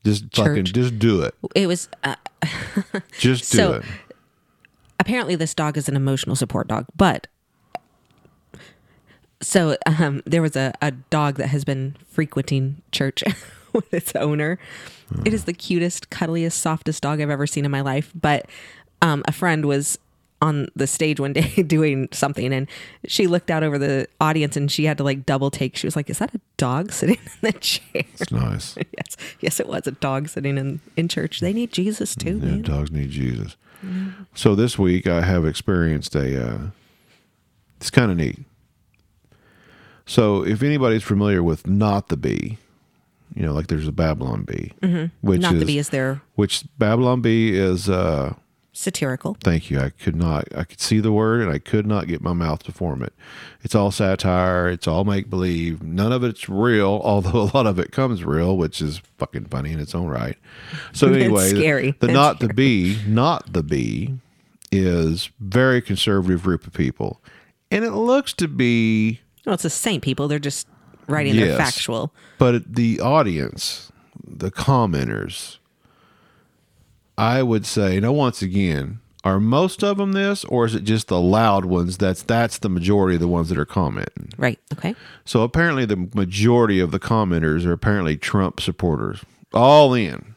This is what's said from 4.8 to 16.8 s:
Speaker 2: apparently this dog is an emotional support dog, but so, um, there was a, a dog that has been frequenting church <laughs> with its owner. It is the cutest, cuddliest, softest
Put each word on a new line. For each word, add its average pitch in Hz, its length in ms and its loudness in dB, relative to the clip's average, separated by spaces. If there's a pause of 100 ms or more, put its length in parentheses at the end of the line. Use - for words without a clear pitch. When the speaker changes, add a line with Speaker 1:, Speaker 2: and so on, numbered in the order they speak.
Speaker 2:
apparently 208 380 0
this 160 160 -4
dog 151 240 -4
is 143 100 -4
an 139 80 -2
emotional 135 400 0
support - 320 -4
dog, 113 180 -4 (120)
but 180 300 2 (2250)
so, 160 340 2 (100)
um, 151 400 0
there 165 160 0
was 156 140 0
a, 131 260 0
a 147 100 0
dog 139 440 -2
that 139 120 -4
has 139 180 -2
been 135 300 -4 (140)
frequenting 139 720 -2 (120)
church - 300 -2 (240)
<laughs> - 260 -18
with 220 200 0
its - 220 -4
owner. 151 420 0 (680)
It 214 80 0
is 220 120 -4
the 180 80 -4
cutest, 175 560 -2
cuddliest, 165 480 -2
softest 156 460 -2